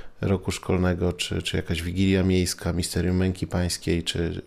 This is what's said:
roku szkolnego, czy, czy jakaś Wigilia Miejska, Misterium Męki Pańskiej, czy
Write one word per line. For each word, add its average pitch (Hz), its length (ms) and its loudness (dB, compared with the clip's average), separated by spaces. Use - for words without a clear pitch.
roku 95 300 0
szkolnego, 90 600 0
czy, - 280 -4
czy - 160 -2
jakaś 85 240 -2
Wigilia 92 420 2
Miejska, 92 500 2
Misterium 90 440 0
Męki 92 300 0
Pańskiej, 90 560 0
czy 85 420 -2